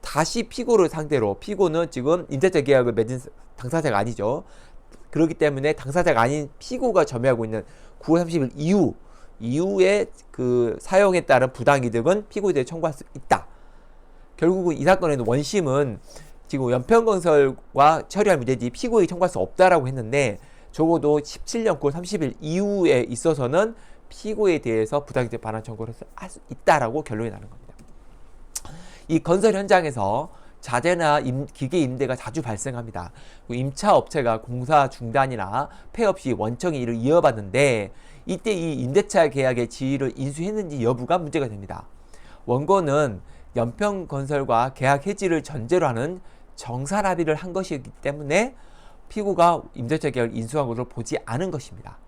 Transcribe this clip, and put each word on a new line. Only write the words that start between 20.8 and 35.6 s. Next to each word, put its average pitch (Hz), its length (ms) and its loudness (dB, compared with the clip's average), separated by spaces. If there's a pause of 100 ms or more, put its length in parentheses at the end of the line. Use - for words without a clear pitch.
십칠 - 400 -6
년 190 160 0
구월 143 140 0
삼십 180 320 -4
일 131 160 -4
이후에 170 680 0
있어서는 156 680 0 (320)
피고에 202 500 -2
대해서 113 460 -2
부당이득 120 360 -4
반환 110 220 -8
청구를 113 320 -12 (220)
할 185 120 -16
수 - 120 -20 (100)
있다라고 143 540 2
결론이 110 260 -4
나는 101 180 -16
겁니다. - 260 -20 (1300)
이 156 140 2
건설 196 340 4
현장에서 151 760 2 (320)
자재나 151 580 2
임-, 131 260 -4
기계 139 340 -2
임대가 127 360 -2
자주 123 240 -8
발생합니다. 113 720 -8 (360)
그 123 80 -8
임차 139 400 0
업체가 117 460 2
공사 127 480 2
중단이나 120 800 -2 (240)